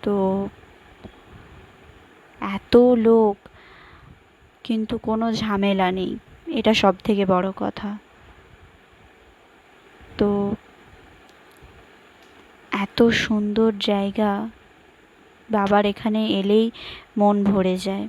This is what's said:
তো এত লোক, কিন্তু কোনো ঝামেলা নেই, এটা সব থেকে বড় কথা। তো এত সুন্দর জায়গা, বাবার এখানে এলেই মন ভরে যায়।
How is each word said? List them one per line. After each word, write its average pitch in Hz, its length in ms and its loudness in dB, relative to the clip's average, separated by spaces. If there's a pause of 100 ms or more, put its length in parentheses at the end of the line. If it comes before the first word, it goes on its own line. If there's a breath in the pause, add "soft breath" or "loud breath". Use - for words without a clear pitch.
তো 208 120 -2 (2250)
এত 196 340 -6 (240)
লোক, 220 380 4 (1300 loud breath)
কিন্তু 220 340 -4
কোনো 220 360 -2
ঝামেলা 202 560 0
নেই, 185 220 -4 (460)
এটা 220 160 2
সব 196 260 2
থেকে 202 260 0
বড় 185 300 0
কথা। 202 340 -8 (2250)
তো 208 120 2 (2500)
এত 202 260 -6 (260)
সুন্দর 214 460 0 (200)
জায়গা, 202 400 -2 (1160)
বাবার 202 380 2
এখানে 214 340 -2 (200)
এলেই 214 260 2 (500 loud breath)
মন 202 280 2
ভরে 190 340 0
যায়। 196 300 -6